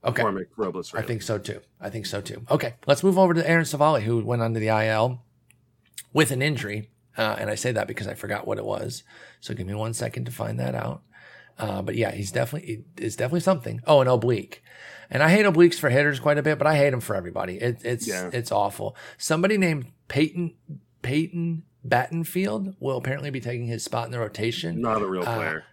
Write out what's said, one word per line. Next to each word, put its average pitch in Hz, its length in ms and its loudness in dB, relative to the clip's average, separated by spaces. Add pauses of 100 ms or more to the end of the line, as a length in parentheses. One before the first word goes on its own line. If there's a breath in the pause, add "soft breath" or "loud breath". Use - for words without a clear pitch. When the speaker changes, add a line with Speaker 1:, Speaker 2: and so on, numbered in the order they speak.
Speaker 1:
Okay. 120 180 0
Speaker 2:
McCormick, 98 340 -2
Robles, 92 380 -4
Speaker 1:
I - 40 -4
Speaker 2:
Raley. 110 100 -6
Speaker 1:
think 113 140 -4
so, 107 160 -2
too. - 220 -8 (200)
I 98 80 -8
think 107 180 -8
so, 101 140 -6
too. - 300 -12
Okay, 135 240 0 (120)
let's 143 160 4
move 185 160 4
over 185 160 8
to 160 140 2
Aaron 165 160 4
Savali, 147 380 4
who 113 220 0
went 117 180 0
onto 113 180 0
the 110 100 0
I 110 180 4
L 117 360 2 (880)
with - 200 4
an 127 100 0
injury. 110 480 -2 (280)
Uh, 107 200 0
and 107 100 -4
I 104 60 -2
say 123 180 -2
that 104 160 -2
because - 180 -8
I 101 60 -8
forgot 101 340 -8
what 107 120 -4
it 104 80 -8
was. 104 360 -6 (380 loud breath)
So - 140 -10
give 95 120 -8
me 98 60 -6
one 110 220 -4
second 120 320 -6
to 120 40 -10
find 113 300 -6
that - 140 -2
out. - 260 -6 (580 loud breath)
Uh, 98 220 -4
but 95 140 -4
yeah, 110 160 0
he's 98 200 -8
definitely, 123 540 -6 (140)
it's - 180 -6
definitely 139 240 -2
something. 123 460 0
Oh, 147 160 8
an 127 40 4
oblique. 120 560 0 (460 loud breath)
And 131 140 0
I 156 80 6
hate 208 160 6
obliques 175 300 8
for 147 120 0
hitters 139 320 4
quite 147 160 2
a 147 60 0
bit, 151 160 2
but 147 80 2
I 156 100 4
hate 143 160 6
'em 123 80 0
for 107 160 -4
everybody. 90 420 -6
It, 120 260 -2
it's, 120 220 -4
Speaker 2:
Yeah. 92 280 -4
Speaker 1:
it's 117 180 -4
awful. 101 440 -2 (200 loud breath)
Somebody 185 400 2
named 160 300 2 (220)
Peyton, 160 480 0 (440)
Peyton 165 600 -2 (200)
Battenfield 180 960 -2
will 131 180 -2
apparently 139 320 -4
be 131 100 -6
taking 120 260 -6
his 117 160 -4
spot 117 220 -4
in 117 80 -10
the 123 60 -6
rotation. 107 640 -4
Speaker 2:
Not 110 180 2
a 104 60 0
real 92 160 -2
Speaker 1:
Uh, 117 140 0
Speaker 2:
player. 80 360 -4